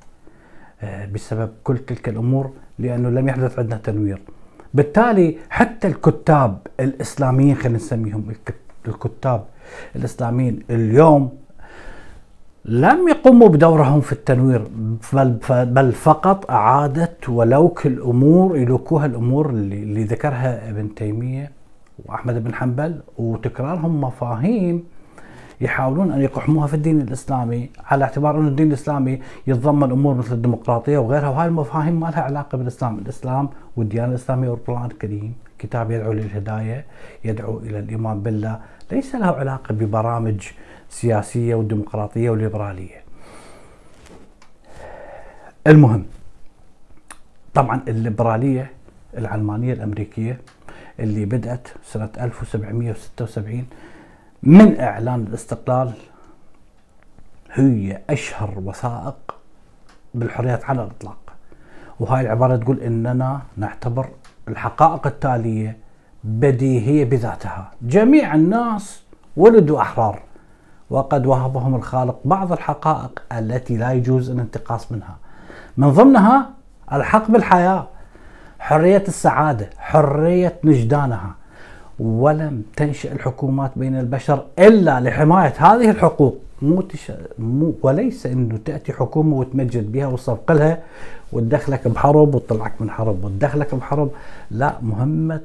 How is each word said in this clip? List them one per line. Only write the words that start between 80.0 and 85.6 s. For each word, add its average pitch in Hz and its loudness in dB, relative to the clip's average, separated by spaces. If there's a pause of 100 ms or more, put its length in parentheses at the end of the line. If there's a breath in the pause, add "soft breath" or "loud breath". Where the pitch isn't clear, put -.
وجدانها، 123 2 (640 loud breath)
ولم 131 0 (120)
تنشأ 147 -4
الحكومات 135 -4
بين 131 -4
البشر 131 -2 (140)
إلا 185 4
لحماية 151 2
هذه 214 6